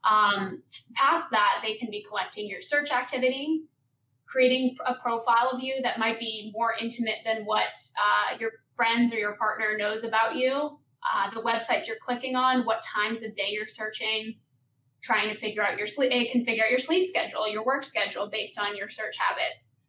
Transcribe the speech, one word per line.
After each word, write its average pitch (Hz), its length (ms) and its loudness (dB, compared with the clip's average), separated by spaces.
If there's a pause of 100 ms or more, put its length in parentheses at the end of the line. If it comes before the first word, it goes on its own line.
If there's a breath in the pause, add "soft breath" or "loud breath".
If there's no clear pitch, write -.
(100)
Um, 202 520 2 (320)
past 320 360 2
that, 208 320 4
they 220 120 -2
can 214 160 -6
be 208 120 -8
collecting 208 460 -6
your 190 140 -10
search 285 280 0
activity, 269 760 0 (600)
creating 254 480 4 (120)
a 247 80 0
profile 240 580 2
of 247 80 -4
you 262 220 -4
that 226 160 0
might 226 200 0
be 220 360 -8
more 226 260 0
intimate 226 460 -2
than 220 180 -2
what, 214 340 0 (200)
uh, 208 420 2
your 226 120 -2 (220)
friends 233 380 4
or 233 60 -2
your 208 180 -2
partner 214 400 0
knows 214 260 -2
about 226 340 2
you, 269 420 0 (360)
uh, 202 200 0
the 226 80 -6
websites 226 440 0
you're 453 140 -6
clicking 254 360 -2
on, 254 280 4
what 220 180 0
times 226 400 -2
of 208 140 -8
day 196 140 -2
you're 214 180 -4
searching, 220 680 -4 (680)
trying 208 260 0
to 214 100 -6
figure 214 240 -2
out 202 140 0
your 208 100 -4
sleep, 254 240 2
it 240 220 2
can 247 100 4
figure 226 220 2
out 220 60 2
your 254 100 4
sleep 339 260 4
schedule, - 400 -2
your 214 200 -2
work 277 180 2
schedule 202 460 -2
based 214 280 -6
on 208 160 -2
your 202 140 -8
search - 300 -8
habits. - 540 -2 (160)